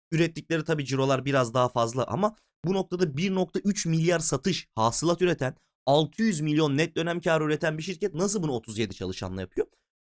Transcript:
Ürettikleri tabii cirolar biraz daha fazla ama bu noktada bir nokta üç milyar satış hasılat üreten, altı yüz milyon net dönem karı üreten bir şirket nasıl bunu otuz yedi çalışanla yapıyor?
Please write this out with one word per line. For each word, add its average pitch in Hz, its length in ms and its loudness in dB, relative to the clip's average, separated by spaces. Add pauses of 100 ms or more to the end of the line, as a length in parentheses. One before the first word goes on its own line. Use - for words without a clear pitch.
(120)
Ürettikleri 165 520 0
tabii 156 220 -2
cirolar 131 400 0
biraz 131 280 0
daha 123 160 2
fazla 117 340 0
ama 190 320 -2 (300)
bu 180 80 0
noktada 180 440 -2
bir 190 180 -2
nokta 185 240 0
üç 202 260 -2
milyar 165 340 2
satış - 560 -2
hasılat 131 460 2
üreten, 160 340 0 (300)
altı 156 380 2
yüz 190 180 0
milyon 151 360 2
net 165 180 0
dönem 170 260 -2
karı 160 220 2
üreten 156 340 0
bir 156 60 -8
şirket 185 300 -6
nasıl 196 300 0
bunu 151 80 -2
otuz 113 260 -6
yedi 107 180 -2
çalışanla 92 460 -6
yapıyor? - 260 -4 (440)